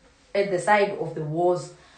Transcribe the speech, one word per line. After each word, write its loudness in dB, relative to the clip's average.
at 0
the 0
side 2
of -6
the -6
walls 0